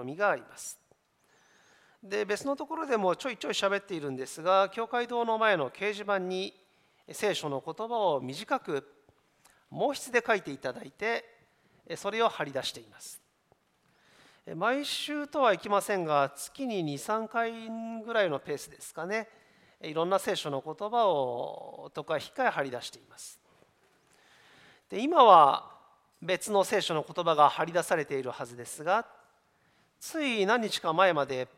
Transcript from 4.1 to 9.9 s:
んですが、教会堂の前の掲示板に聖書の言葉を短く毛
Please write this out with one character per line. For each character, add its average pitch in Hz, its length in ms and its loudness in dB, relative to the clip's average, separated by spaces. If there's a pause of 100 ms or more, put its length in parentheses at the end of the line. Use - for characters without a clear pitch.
ん 131 40 -6
で 127 100 -6
す 160 160 -12
が、 190 280 6
教 226 180 -6
会 240 200 -2
堂 240 180 -2
の 226 120 2
前 214 200 6
の 131 120 0
掲 208 240 -4
示 202 100 -10
板 196 160 0
に 185 380 -6 (540)
聖 202 240 0
書 151 140 -4
の 135 140 -4
言 214 240 -8
葉 233 100 -4
を 165 240 2
短 160 380 -4
く 143 280 -6 (800)
毛 202 240 -2